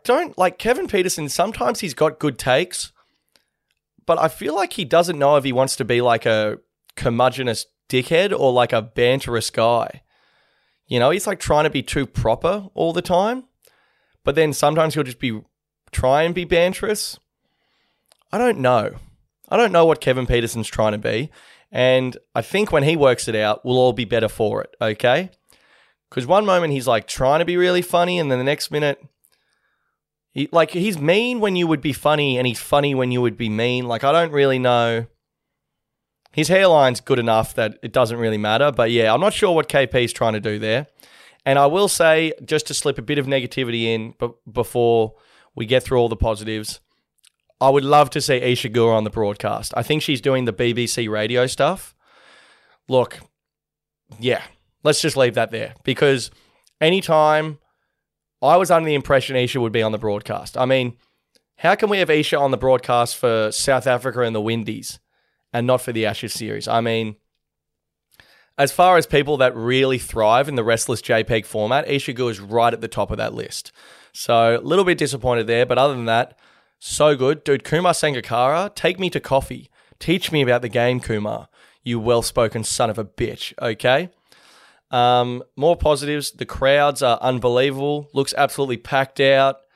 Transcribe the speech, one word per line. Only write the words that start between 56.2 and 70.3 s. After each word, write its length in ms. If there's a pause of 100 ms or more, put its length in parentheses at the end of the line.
anytime, 800 (840)
I 160
was 120
under 160
the 100
impression 420
Isha 240
would 100
be 100
on 120
the 40
broadcast. 600
I 80
mean, 320 (580)
how 200
can 140
we 100
have 100
Isha 280
on 140
the 60
broadcast 580
for 380
South 340
Africa 340
and 140
the 60
Windies 580 (540)
and 120
not 160
for 120
the 120
Ashes 280
series? 340
I 140
mean, 340 (1400)
as 160
far 240
as 100
people 300
that 180
really 420
thrive 520